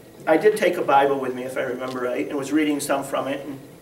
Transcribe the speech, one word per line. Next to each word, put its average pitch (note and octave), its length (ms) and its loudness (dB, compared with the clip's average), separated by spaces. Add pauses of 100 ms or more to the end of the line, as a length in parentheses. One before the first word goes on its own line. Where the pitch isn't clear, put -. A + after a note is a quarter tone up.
(280)
I D#3+ 100 6
did G#3 200 4
take - 200 2
a - 60 -4
Bible C#3 360 4
with B2 140 -4
me, B2 100 -6
if B2+ 140 -6
I - 40 -2
remember B2+ 400 -4
right, B2 260 -2
and D3+ 100 -4
was C3 140 -4
reading D3+ 280 2
some C#3 240 0
from C3+ 240 -4
it, C#3 160 -4
and C3+ 160 -10 (220)